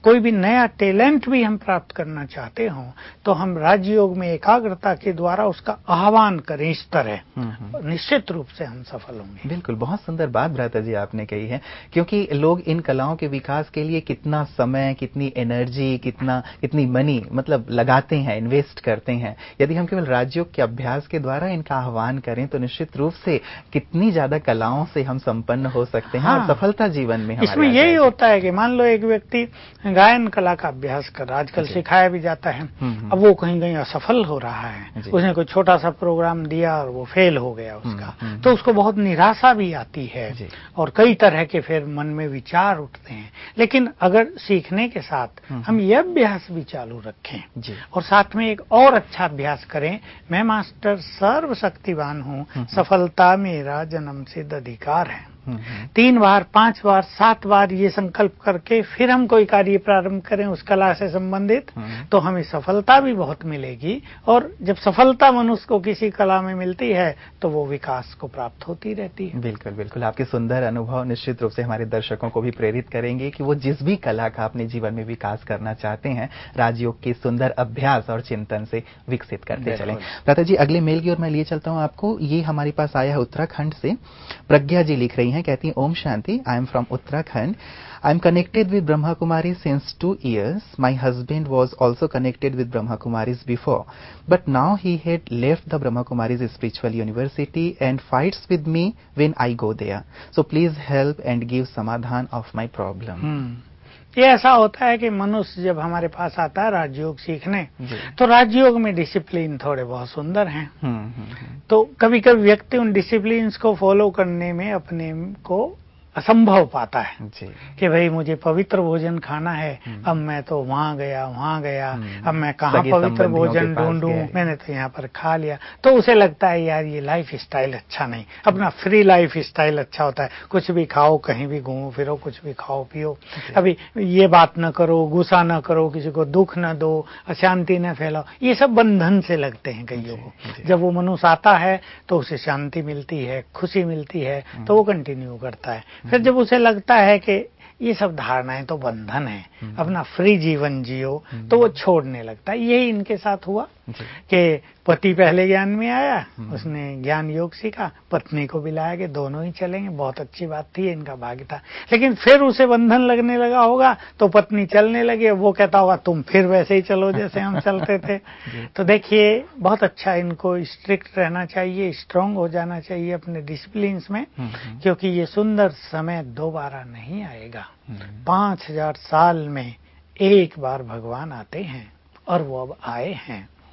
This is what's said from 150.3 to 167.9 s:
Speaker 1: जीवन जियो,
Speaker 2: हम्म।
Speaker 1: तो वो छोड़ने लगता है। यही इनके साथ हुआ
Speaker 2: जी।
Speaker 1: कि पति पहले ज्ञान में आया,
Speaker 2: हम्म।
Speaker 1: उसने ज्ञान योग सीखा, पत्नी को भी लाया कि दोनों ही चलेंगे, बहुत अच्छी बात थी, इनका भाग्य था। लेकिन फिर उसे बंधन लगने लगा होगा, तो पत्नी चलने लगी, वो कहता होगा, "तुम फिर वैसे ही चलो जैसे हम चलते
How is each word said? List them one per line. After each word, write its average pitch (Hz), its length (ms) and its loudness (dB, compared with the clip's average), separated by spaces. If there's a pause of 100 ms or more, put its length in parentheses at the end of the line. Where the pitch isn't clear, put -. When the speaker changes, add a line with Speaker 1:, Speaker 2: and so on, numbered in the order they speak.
Speaker 1:
जीवन 147 460 -2
जियो, 131 480 -6
Speaker 2:
हम्म। 113 160 -12
Speaker 1:
तो 233 100 4
वो 233 100 8
छोड़ने 135 560 0
लगता 113 280 -10
है। 233 80 -4
यही 240 300 2
इनके 208 280 -4
साथ 196 200 -2 (100)
हुआ 208 200 -4 (220)
Speaker 2:
जी। 117 140 -12 (300)
Speaker 1:
कि 170 280 4 (240)
पति 180 280 2
पहले 180 340 4
ज्ञान 190 220 2
में 220 200 -2
आया, 247 360 -2 (120)
Speaker 2:
हम्म। 113 160 -10
Speaker 1:
उसने 143 480 -10
ज्ञान 156 280 -2
योग 165 240 -4
सीखा, 208 380 -8 (200)
पत्नी 151 360 -4
को 160 120 -6
भी 156 120 -8
लाया 160 240 -4
कि 180 120 -6
दोनों 143 380 -6
ही 175 60 -8
चलेंगे, 185 380 -8
बहुत 143 300 -6
अच्छी 160 280 -10
बात 156 200 -10 (100)
थी, 185 140 -2
इनका 147 240 -10
भाग्य 123 280 -12
था। 147 180 -14 (300)
लेकिन 233 240 4
फिर 277 240 8
उसे 262 260 4
बंधन 233 340 6
लगने 240 380 2
लगा 240 220 2
होगा, 247 380 4 (220)
तो 208 80 6
पत्नी 208 380 4
चलने 220 380 4
लगी, 226 260 2
वो 202 220 4
कहता 196 280 4
होगा, 185 160 4
"तुम 165 260 -2
फिर 190 240 4
वैसे 185 300 4
ही 190 60 4
चलो 190 300 0
जैसे 196 280 -2
हम 196 200 -2
चलते 190 400 0